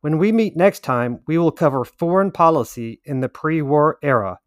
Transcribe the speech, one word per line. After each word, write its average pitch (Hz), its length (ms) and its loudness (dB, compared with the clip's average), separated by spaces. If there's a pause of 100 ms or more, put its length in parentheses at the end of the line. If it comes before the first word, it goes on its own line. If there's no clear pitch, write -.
When 151 160 -2
we 196 140 2
meet 214 260 0
next 190 240 2
time, 123 440 -2
we 160 120 -2
will 170 140 2
cover 135 340 0
foreign 185 460 0
policy 123 720 0
in 135 160 -4
the 131 80 -4
pre-war 151 720 0
era. 107 440 0